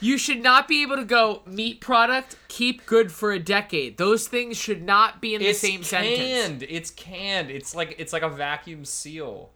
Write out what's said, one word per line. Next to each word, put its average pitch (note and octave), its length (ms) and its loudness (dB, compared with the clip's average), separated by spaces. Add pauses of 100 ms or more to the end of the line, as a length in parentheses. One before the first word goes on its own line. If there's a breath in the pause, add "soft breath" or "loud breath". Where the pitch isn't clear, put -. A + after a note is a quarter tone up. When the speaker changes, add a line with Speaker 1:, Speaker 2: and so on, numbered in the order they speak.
Speaker 1:
You C4 140 2
should B3 260 -2
not C4 240 6
be D4 140 2
able C#4 160 -2
to C4 80 -4
go, A3 400 2
"Meat A3 380 -6
product, B3 540 2 (120)
keep B3 380 -2
good A3+ 260 4
for G#3 200 -2
a F#3+ 60 -2
decade." E3 600 -2
Those G#3+ 300 2
things A#3+ 280 -4
should F#3 260 -4
not G3+ 380 4
be G#3+ 140 -4
in G#3 80 -2
the G3 60 4
Speaker 2:
It's G#3 100 2
Speaker 1:
same F#3+ 240 -2
sentence. G#3 340 0
Speaker 2:
canned. A#3 460 -2
It's D#3+ 280 -8
canned. F#3 600 -6
It's C#3 240 -12
like, E3 240 -6
it's E3 160 -10
like D#3+ 80 -2
a D#3+ 80 0
vacuum D3 560 -8
seal. D3 680 -10